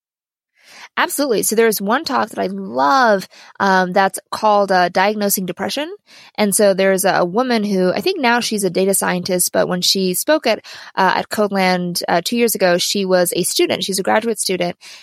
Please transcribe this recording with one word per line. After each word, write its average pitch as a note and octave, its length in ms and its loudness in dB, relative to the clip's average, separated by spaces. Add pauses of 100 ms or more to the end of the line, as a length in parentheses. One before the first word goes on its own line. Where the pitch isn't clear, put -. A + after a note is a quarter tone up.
(960)
Absolutely. B3 480 0
So - 100 -2
there's A3 260 2
one A3+ 240 -2
talk A3+ 260 -2
that G#3+ 100 -8
I G3 80 -2
love, A3+ 800 2 (320)
um, F#3 320 2
that's F#3+ 260 2 (140)
called, G#3 400 2
uh, F3+ 160 4
Diagnosing G3+ 580 0
Depression. C4+ 480 -6 (400)
And G#3 180 0
so G3 220 4
there's F#3+ 300 2
a, E3+ 140 2
a F#3+ 60 2
woman A3+ 380 0
who, F#3 300 2
I - 80 -4
think F#4 180 -2
now A#3+ 220 2
she's G#3 240 -2
a F#3 60 0
data F#3+ 240 0
scientist, F3+ 580 -2
but F3+ 160 2
when F3+ 120 -4
she F#3 340 0
spoke D4+ 300 -2
at, A3 140 0 (380)
uh, F#3 200 2
at - 120 -4
Codeland, F#3 800 0
uh, E3+ 160 2
two A#3+ 120 -4
years A#3 200 2
ago, F3+ 220 2
she G3 260 -2
was F3+ 320 2
a F3+ 80 -2
student. D#4 400 0
She's F#3+ 160 -4
a - 20 -6
graduate G#3+ 380 0
student, F3+ 360 -4 (260)